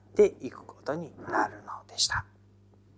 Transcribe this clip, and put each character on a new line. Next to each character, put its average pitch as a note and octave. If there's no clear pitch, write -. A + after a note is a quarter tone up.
て G#3
い B2+
く -
こ -
と C#3
に E3
な G#2+
る -
の -
で -
し -
た。 -